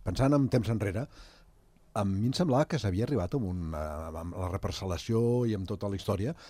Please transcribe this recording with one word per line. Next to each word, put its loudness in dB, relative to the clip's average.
pensant 2
en 6
temps 2
enrere, 0
a 0
mi 2
em 2
semblava 4
que -2
s'havia 2
arribat 0
a 0
un, -2
eh, -
amb -6
la -4
reparcel·lació -2
i 0
amb -4
tota -4
la -2
història, -2